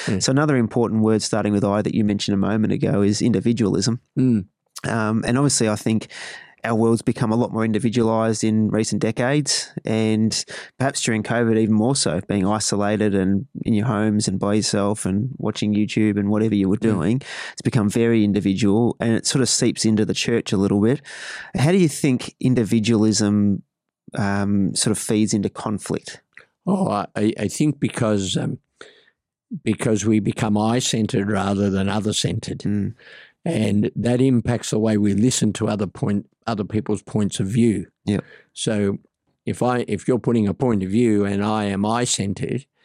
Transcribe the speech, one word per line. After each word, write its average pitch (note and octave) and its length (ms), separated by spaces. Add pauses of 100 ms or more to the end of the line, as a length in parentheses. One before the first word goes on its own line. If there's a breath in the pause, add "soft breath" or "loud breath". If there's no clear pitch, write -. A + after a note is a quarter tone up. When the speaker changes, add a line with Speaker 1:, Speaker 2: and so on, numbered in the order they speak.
Speaker 1:
Yeah. G2 120
Speaker 2:
So - 100
another C#3+ 260
important A2 460
word A2 200
starting G#2 300
with G2+ 120
I G#2 180
that - 120
you A2 100
mentioned G#2 300
a G2 40 (120)
moment G#2+ 220
ago G2+ 300
is G#2 200
individualism. A2 760 (180)
Speaker 1:
Mm. A#2 280 (420)
Speaker 2:
Um, A2 380
and A#2+ 100
obviously, C3 320
I G#2+ 80
think A2 320 (540 loud breath)
our A#2 120
world's A2+ 280
become A#2 300
a - 40
lot G#2+ 180
more A2 100
individualized A2+ 800
in A2 240
recent G#2+ 320
decades, B2+ 720 (140)
and A2 580 (340 loud breath)
perhaps C3+ 240
during A2 200
covid A2+ 360
even A2 160
more A#2 220
so, F2 320
being G2 180
isolated G#2 680
and G2 320 (180)
in - 80
your G#2+ 140
homes G#2+ 420
and F#2+ 100
by G2+ 160
yourself G2+ 520
and G#2 320
watching G#2+ 360
YouTube G#2 440
and G2+ 100
whatever G#2+ 260
you G2 140
were F#2+ 80
Speaker 1:
Mm. A2 160
Speaker 2:
doing, G#2 300 (300 loud breath)
it's - 100
become G#2+ 260
very A#2 360
individual, G2+ 760
and A2+ 140
it - 120
sort - 140
of A#2+ 80
seeps - 380
into G#2+ 180
the F#2+ 80 (140)
church A#2 260
a G#2 60
little G2 240
bit. A#2+ 180 (560 loud breath)
How C#3+ 160
do G3 60
you F3 100
think - 520
individualism, G#2+ 1200 (560)
um, G2+ 560
sort - 180
of G2+ 60
feeds A2 340
into G2+ 160
conflict? - 720 (460 loud breath)
Speaker 1:
Oh, F#3+ 220
I, G2+ 180 (100)
I, G#2+ 160 (120)
I G2+ 40
think D3+ 320
because, G#2+ 560
um, - 220 (1080 loud breath)
because G#2+ 400
we A2 160
become G#2+ 360
I-centered A2 720
rather G2+ 400
than F#2+ 180
other-centered. G#2+ 720
Speaker 2:
Mm. G#2 340 (500 loud breath)
Speaker 1:
And G#2+ 520
that A#2+ 240
impacts B2 500
the A2 80
way G#2+ 200
we G2+ 160
listen A2 400
to G#2+ 120
other G#2+ 200
point, G2+ 420 (180)
other G#2+ 180
people's G#2 380
points - 380
of G2 60
view. G#2+ 400 (180)
Speaker 2:
Yep. G2+ 180 (300 loud breath)
Speaker 1:
So G#2 460 (480)
if G2+ 160
I, B2 260
if - 180
you're B2+ 120
putting A2+ 280
a G2+ 80
point A#2 280
of F#2 80
view G#2+ 340
and G2+ 180
I G#2+ 220
am G2+ 220
I-centered, A#2 800 (180 soft breath)